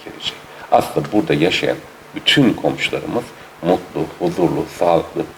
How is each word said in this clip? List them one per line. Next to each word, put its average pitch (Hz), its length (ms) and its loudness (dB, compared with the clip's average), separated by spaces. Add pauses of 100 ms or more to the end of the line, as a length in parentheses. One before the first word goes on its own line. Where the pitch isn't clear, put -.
gelecek. - 280 -10 (380)
Aslında 113 420 2
burada 104 200 2
yaşayan 73 440 2 (380)
bütün - 380 4
komşularımız - 720 -4 (380)
mutlu, 85 440 0 (140)
huzurlu, 82 460 0 (120)
sağlıklı, 85 460 2 (140)